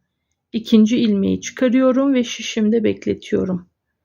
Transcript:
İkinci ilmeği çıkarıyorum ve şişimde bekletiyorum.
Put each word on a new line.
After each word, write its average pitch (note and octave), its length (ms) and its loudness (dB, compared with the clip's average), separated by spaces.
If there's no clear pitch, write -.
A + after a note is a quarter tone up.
İkinci A3 460 2
ilmeği G3 420 0
çıkarıyorum C4 760 0
ve B3 100 0
şişimde A3+ 600 -2
bekletiyorum. F#3+ 840 -4